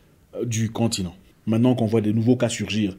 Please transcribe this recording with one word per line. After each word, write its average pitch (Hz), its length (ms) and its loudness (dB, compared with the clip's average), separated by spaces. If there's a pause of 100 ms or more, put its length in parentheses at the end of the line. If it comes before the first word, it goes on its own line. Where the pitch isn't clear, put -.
(340)
euh, 101 120 -6
du 113 260 -4
continent, 110 420 -2 (320)
maintenant 120 300 4
qu'on 117 120 0
voit 113 120 2
des 104 140 0
nouveaux 117 240 2
cas 123 100 0
surgir 101 520 -4